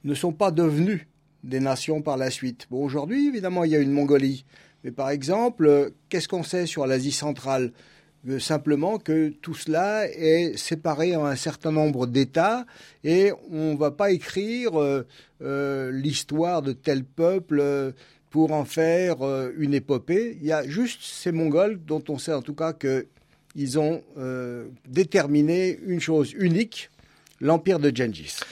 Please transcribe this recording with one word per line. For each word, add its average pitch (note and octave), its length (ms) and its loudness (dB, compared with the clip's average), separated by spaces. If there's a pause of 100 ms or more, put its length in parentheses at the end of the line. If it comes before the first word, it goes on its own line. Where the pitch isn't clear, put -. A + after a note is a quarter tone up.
ne C#3+ 100 -2
sont E3+ 180 -2
pas F#3+ 180 2
devenus E3 560 2 (380)
des C3 160 -4
nations C3+ 400 0
par D3 160 -2
la C3 140 -2
suite. B2 400 -8
Bon, B2+ 120 -4
aujourd'hui, D3+ 460 -2
évidemment, F#3 360 -2
il D#3+ 60 2
y D#3 60 4
a D3 40 6
une C#3 120 2
Mongolie. C#3 540 2 (360)
Mais C3 80 -10
par C3+ 200 -6
exemple, E3+ 560 0
euh, C#3+ 240 6 (180)
qu'est-ce F3 180 -2
qu'on F3+ 160 -4
sait F3+ 220 -4
sur D3+ 220 -4
l'Asie C3 260 0
centrale ? C3+ 600 -4 (540)
Euh, C3+ 120 -4
simplement D3+ 580 0
que D#3 320 0
tout D#3 240 -10
cela F#3+ 560 0
est E3 480 2
séparé D#3+ 600 -2
en D3+ 100 0
un C#3 100 0
certain D#3+ 340 -6
nombre D3+ 360 2
d'États D#3+ 580 0 (400)
et F#3 260 4 (200)
on D#3 240 -2
va D3 160 2
pas G3+ 200 0
écrire, G3+ 720 -2
euh, C#3 260 0 (360)
euh, C3+ 500 -4
l'histoire D3+ 720 -2
de C3+ 100 -2
tel C3+ 320 -2
peuple, E3 560 0
euh, C#3 320 0 (380)
pour D#3 220 4
en D3 120 0
faire, E3 560 2
euh, C3+ 380 -2
une C#3+ 160 0
épopée. D#3+ 680 0
Il D3 60 -6
y D#3+ 60 0
a D3 140 0
juste A3+ 360 -4
ces - 280 -6
Mongols E3 540 2
dont D3+ 240 -2
on D3+ 80 -4
sait D#3 160 -6
en C#3 80 -2
tout C#3+ 140 -10
cas D#3+ 180 -4
que C3+ 340 -2 (480)
ils C#3+ 240 -2
ont, D3+ 240 0 (140)
euh, B2 520 -8 (200)
déterminé D#3+ 960 2
une F3+ 160 -2
chose D3+ 380 0
unique, F#3 500 0 (520)
l'empire E3 400 2
de C#3+ 120 4
Gengis. A2 440 -4 (160)